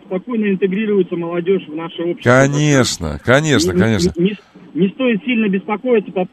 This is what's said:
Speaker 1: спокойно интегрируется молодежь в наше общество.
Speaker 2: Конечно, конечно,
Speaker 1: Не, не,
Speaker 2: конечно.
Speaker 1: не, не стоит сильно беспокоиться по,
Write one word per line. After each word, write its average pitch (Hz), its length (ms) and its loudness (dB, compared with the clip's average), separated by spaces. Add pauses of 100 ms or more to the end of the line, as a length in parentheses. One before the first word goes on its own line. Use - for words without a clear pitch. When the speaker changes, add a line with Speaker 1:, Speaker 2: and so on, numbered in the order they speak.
Speaker 1:
спокойно 208 440 -4
интегрируется 190 640 0
молодежь 170 540 -2
в 151 80 -12
наше 165 260 -8
общество. 170 280 -2
Speaker 2:
Конечно, 135 920 2
конечно, 151 500 2
Speaker 1:
Не, 175 40 -2
не, 180 60 4
Speaker 2:
конечно. 175 340 2
Speaker 1:
не, 202 220 0 (340)
не 190 180 2
стоит 240 340 -2
сильно 220 260 0
беспокоиться 208 640 -2
по, 185 200 -2